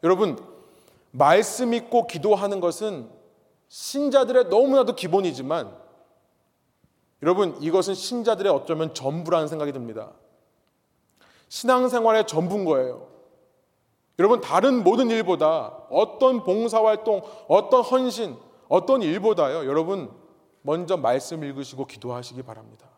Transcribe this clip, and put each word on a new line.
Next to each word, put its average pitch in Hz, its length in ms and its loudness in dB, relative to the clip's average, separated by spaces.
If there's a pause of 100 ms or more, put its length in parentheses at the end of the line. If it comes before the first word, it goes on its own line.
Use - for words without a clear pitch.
여러분, 180 340 2 (720)
말씀 196 640 2
있고 233 340 0
기도하는 196 540 -2
것은 175 480 -6 (600)
신자들의 262 800 0
너무나도 254 440 4
기본이지만 151 920 -4 (1300)
여러분, 175 380 0
이것은 180 340 0
신자들의 208 580 -2
어쩌면 156 420 -4
전부라는 160 540 -6
생각이 147 240 -6
듭니다. 113 400 -12 (1400)
신앙생활의 240 760 2
전부인 180 380 -2
거예요. 131 440 -2 (1120)
여러분, 220 200 4
다른 220 440 2
모든 226 260 4
일보다 160 640 0 (160)
어떤 233 540 2
봉사활동, 220 800 0 (260)
어떤 214 340 4
헌신, 226 540 -2 (320)
어떤 190 340 2
일보다요, 165 640 0
여러분 160 440 -2 (520)
먼저 170 340 -4
말씀 139 460 -4
읽으시고 135 440 -10
기도하시기 123 560 -14
바랍니다. 110 440 -20 (120)